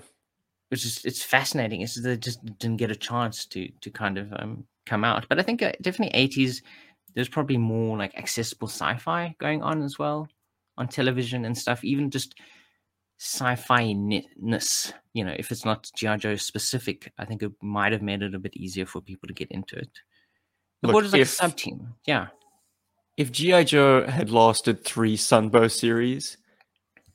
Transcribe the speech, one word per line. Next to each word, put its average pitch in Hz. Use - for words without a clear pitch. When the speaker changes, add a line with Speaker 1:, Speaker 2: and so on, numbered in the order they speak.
Speaker 1:
which 120
is, -
it's -
fascinating. 120
It's, 117
they 123
just 117
didn't 113
get 110
a 104
chance 120
to, 95
to -
kind 98
of, 104
um, 110
come 107
out. 113
But 156
I 185
think, 233
uh, -
definitely 185
eighties, 135
there's 120
probably 139
more, 113
like, 95
accessible -
sci-fi 160
going 151
on 156
as 139
well 151
on 123
television 123
and 117
stuff. 120
Even 139
just -
sci-fi-ness, 113
you 113
know, 87
if -
it's 113
not 110
G 110
I 107
Joe 104
specific, -
I 104
think 107
it 104
might 104
have 107
made 101
it 101
a 95
bit 95
easier 92
for -
people 95
to 92
get -
into -
it. -
The -
Speaker 2:
Look, 226
Speaker 1:
Board 214
is 196
like 139
Speaker 2:
if 156
Speaker 1:
a -
sub-team, -
yeah. 120
Speaker 2:
if 135
G 156
I 175
Joe 139
had 127
lasted 113
three 110
Sunbow 113
series, 120